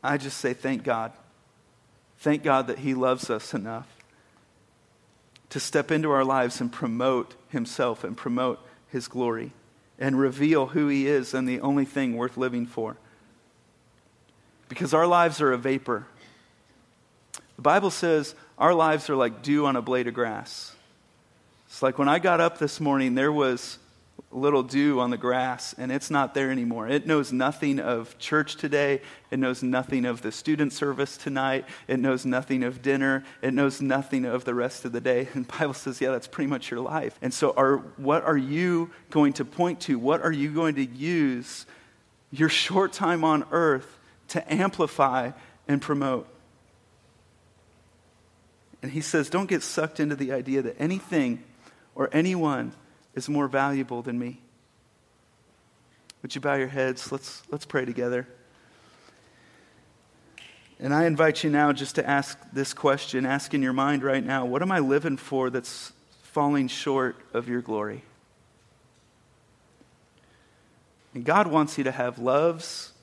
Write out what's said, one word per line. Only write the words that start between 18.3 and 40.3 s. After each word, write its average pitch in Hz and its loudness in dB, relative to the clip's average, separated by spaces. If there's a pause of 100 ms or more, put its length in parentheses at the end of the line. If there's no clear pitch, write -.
our 170 6
lives 156 2
are 147 0
like 117 0
dew 147 2
on 135 2
a 120 0
blade 123 0
of 120 -6
grass. 110 -6 (920)
It's - -10
like 131 0
when 139 2
I 151 4
got 175 2
up 170 2
this 147 -2
morning, 135 0
there 135 2
was 131 0 (520)
a - -12
little 139 2
dew 135 2
on 123 0
the 123 -2
grass, 123 -2
and 127 -6
it's 135 -4
not 139 2
there 135 0
anymore. 120 -2
It 139 0
knows 151 2
nothing 135 0
of 117 -4
church - 0
today. 143 0 (300)
It 127 -4
knows 127 0
nothing 127 0
of 120 -2
the 110 -6
student 147 -2
service 139 -4
tonight. 135 -2 (220)
It 131 0
knows 131 0
nothing 127 0
of 123 -6
dinner. 135 2 (160)
It 131 0
knows 139 2
nothing 135 0
of 123 -2
the 123 -2
rest 123 -4
of 123 -6
the 120 -4
day. 127 0
<laughs> - -16
And 127 -4
the - -16
Bible 151 -2
says, 127 -8
yeah, 131 0
that's 123 -4
pretty 139 -4
much 135 -6
your 120 -6
life. 139 -6
And 127 -2
so - 2
are, 135 4 (180)
what 143 2
are 160 2
you 165 0 (180)
going 147 4
to 135 -4
point - -2
to? 135 0
What 135 2
are 160 0